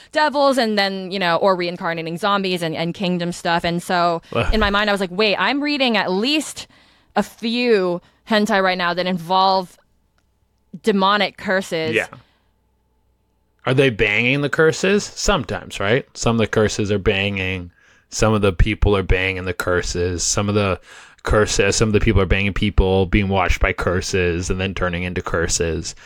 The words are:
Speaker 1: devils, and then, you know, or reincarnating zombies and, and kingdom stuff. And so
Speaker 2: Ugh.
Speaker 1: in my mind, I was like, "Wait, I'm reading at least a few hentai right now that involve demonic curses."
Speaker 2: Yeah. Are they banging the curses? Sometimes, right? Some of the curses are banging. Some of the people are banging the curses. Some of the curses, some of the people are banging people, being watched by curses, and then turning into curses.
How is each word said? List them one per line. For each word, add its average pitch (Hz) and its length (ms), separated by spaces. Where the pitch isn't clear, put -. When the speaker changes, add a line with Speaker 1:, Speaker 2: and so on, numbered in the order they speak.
Speaker 1:
devils, 277 440
and 220 220
then, 190 320
you 196 80
know, 175 180
or 190 200
reincarnating 170 600
zombies 190 440
and, 165 140
and 165 180
kingdom 175 400
stuff. 170 320
And 175 180
so 175 380
Speaker 2:
Ugh. - 220
Speaker 1:
in 214 80
my 202 80
mind, 202 200
I 202 40
was 196 80
like, 180 100
"Wait, 196 240
I'm 247 260
reading 269 360
at 170 140
least 262 560
a 208 60
few 220 800
hentai 208 340
right 180 140
now 175 160
that 175 120
involve 185 720
demonic 202 540
curses." 180 580
Speaker 2:
Yeah. 104 120
Are 131 80
they 139 160
banging 113 520
the 143 80
curses? 165 540
Sometimes, - 760
right? 107 260
Some 117 200
of 117 40
the 107 80
curses 104 440
are 101 80
banging. 95 720
Some 110 240
of 104 100
the 98 100
people 104 420
are 98 80
banging 92 420
the 90 100
curses. 87 680
Some 104 260
of 104 60
the 98 240
curses, 104 520
some 113 140
of 104 40
the 104 60
people 101 220
are 92 60
banging 98 260
people, 95 540
being 101 220
watched 92 300
by 95 140
curses, 90 760
and 92 100
then 95 140
turning 87 260
into 90 220
curses. 82 720